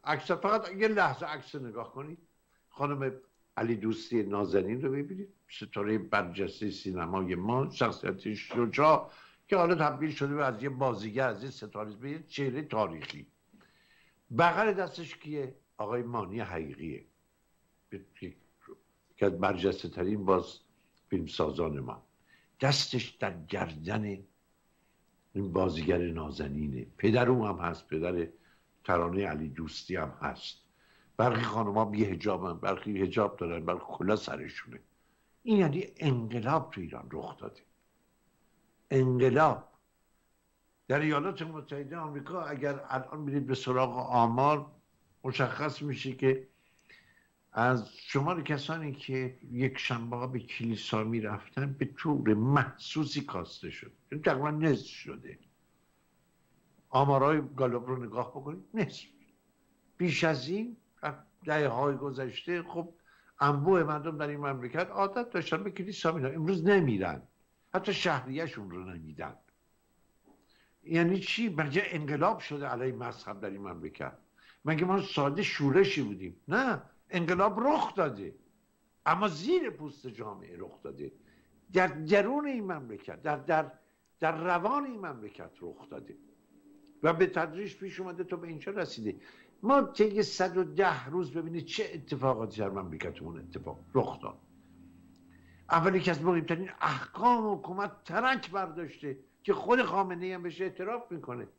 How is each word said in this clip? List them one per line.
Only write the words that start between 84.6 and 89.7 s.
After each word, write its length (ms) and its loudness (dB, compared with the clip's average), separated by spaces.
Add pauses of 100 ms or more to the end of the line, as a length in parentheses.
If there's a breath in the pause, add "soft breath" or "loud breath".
این 200 -10
مملکت 460 -12 (100)
رخ 280 -14
داده 260 -14 (880)
و 100 4
به 140 4
تدریج 480 -4
پیش 240 -12
اومده 240 -8
تا 120 -6
به 120 -12
اینجا 240 -10
رسیده. 440 -4 (480 loud breath)
ما 180 8